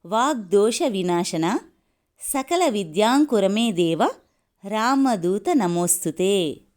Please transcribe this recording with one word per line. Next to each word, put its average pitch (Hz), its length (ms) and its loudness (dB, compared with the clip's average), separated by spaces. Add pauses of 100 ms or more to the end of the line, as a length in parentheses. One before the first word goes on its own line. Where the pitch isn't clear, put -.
వాగ్దోష 220 760 0
వినాశన 180 760 0 (640)
సకల 330 460 -2
విద్యాంకురమే 214 1040 0
దేవ 165 300 0 (680)
రామదూత 214 840 0
నమోస్తుతే. 175 1080 0 (160)